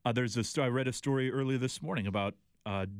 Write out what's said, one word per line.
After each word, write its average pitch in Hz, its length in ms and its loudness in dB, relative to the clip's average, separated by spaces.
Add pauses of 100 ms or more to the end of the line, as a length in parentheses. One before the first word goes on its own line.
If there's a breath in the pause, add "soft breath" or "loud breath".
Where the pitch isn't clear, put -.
uh, 120 80 4
there's 117 240 0
a 113 80 2
sto-, - 200 0
I 127 40 2
read 127 200 0
a 123 40 0
story 131 400 0
earlier 135 260 0
this 131 240 -2
morning 151 240 -2
about, 101 280 0 (320)
uh, 98 180 -2 (160)